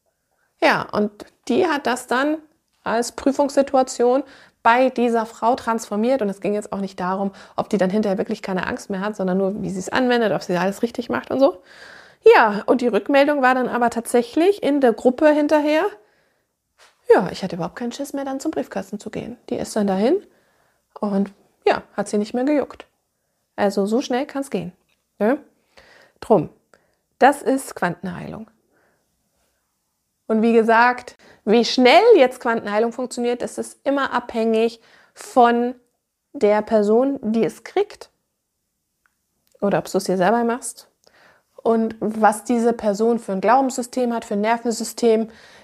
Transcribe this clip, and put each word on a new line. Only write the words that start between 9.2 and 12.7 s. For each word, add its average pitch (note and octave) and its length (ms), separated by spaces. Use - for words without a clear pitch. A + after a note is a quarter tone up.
nur, G3 240
wie F3 80
sie F#3+ 80
es F#3 100
anwendet, A#3+ 440
ob - 100
sie F3+ 140
alles F#3+ 260
richtig A#3 260
macht - 220
und C4 100
so. D4+ 220
Ja, G#3+ 320
und C4 140